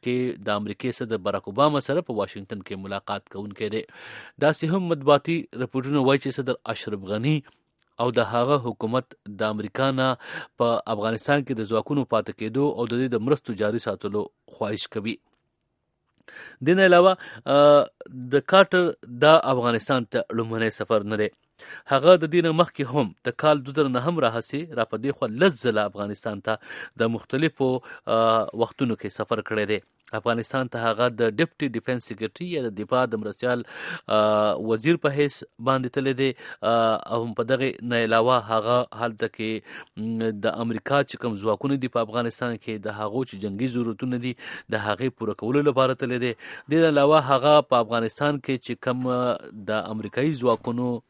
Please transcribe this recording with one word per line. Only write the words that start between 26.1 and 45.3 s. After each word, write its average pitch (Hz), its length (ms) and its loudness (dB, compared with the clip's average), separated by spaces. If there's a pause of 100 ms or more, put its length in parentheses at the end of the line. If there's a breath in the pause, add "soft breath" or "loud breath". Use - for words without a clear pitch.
ته 110 180 -4 (400 loud breath)
د - 40 -2
مختلفو، 131 680 0 (340 loud breath)
آه، 113 380 4 (100)
وختونو 117 400 -2
کې 104 140 -8
سفر 107 320 -4
کړی 107 320 -2
دی. 101 80 0 (320)
افغانستان 117 560 -2
ته 120 100 -8
هغه 113 300 2
د 117 280 0
ډیپټي 156 380 -2
ډیفنس 120 340 -4
سیکرټري 110 380 -8
یا 170 160 -6
د 117 160 -4
دفاع 127 260 2
د 113 160 -2
مرستیال، 120 420 -4 (460 loud breath)
آه، 107 440 4 (180)
وزیر 117 260 2
په 151 120 -2
حیث 143 280 0 (240)
باندې 131 280 0
تللی 135 240 -2
دی. 131 180 0 (320 loud breath)
آه، 113 340 2 (160)
او 117 100 0
هم 117 120 -6
په 120 100 -2
دغې 131 260 0 (120)
نه 120 140 -2
علاوه 113 400 4 (120)
هغه 113 280 2 (180)
هلته 113 420 -4
کې، 110 140 -4 (460 loud breath)
م، 113 340 -4 (100)
د 107 240 -2
امریکا 113 380 -2
چې - 140 -10
کوم 120 200 -6
ځواکونه 110 480 -2
دي 127 40 -4
په 120 120 -2
افغانستان 117 560 -4
کې، 110 220 -10
د 104 100 -10
هغو 107 360 -4
چې 123 180 -10
جنګي 104 340 -4
ضرورتونه 123 420 -4
دي، 120 140 -6 (380 loud breath)
د - 40 0
هغې 110 340 -2
پوره 107 260 -4